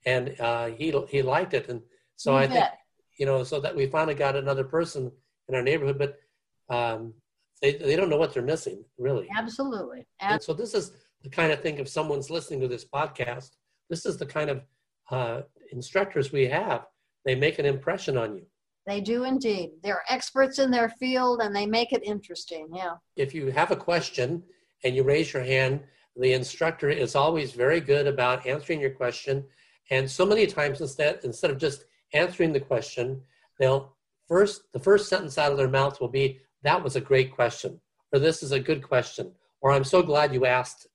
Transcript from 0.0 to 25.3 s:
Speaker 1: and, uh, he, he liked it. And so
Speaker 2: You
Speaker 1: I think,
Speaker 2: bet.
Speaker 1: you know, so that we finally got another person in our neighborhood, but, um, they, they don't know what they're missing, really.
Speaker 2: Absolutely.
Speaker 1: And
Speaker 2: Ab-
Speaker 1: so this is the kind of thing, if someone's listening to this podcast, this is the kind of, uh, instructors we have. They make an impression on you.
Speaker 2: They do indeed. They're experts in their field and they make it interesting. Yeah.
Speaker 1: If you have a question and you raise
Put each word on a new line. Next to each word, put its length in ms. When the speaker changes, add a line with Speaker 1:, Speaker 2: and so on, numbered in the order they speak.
Speaker 1:
and, 360
uh, 260
he, 240
he 120
liked 320
it. 160
And 120
so 140
Speaker 2:
You 60
Speaker 1:
I 100
think, 120
Speaker 2:
bet. 200
Speaker 1:
you 80
know, 200
so 160
that 120
we 120
finally 300
got 200
another 300
person 440
in 80
our 60
neighborhood, 360
but, 220
um, 380
they, 140
they 200
don't 140
know 80
what 160
they're 100
missing, 400
really. 360
Speaker 2:
Absolutely. 720
Speaker 1:
And 160
Speaker 2:
Ab- 80
Speaker 1:
so 100
this 200
is 180
the 60
kind 240
of 80
thing, 160
if 100
someone's 420
listening 320
to 60
this 160
podcast, 680
this 160
is 120
the 80
kind 240
of, 120
uh, 320
instructors 600
we 140
have. 400
They 120
make 240
an 60
impression 520
on 180
you. 100
Speaker 2:
They 140
do 220
indeed. 480
They're 280
experts 500
in 100
their 200
field 520
and 140
they 100
make 260
it 120
interesting. 680
Yeah. 220
Speaker 1:
If 180
you 160
have 220
a 40
question 680
and 120
you 60
raise 320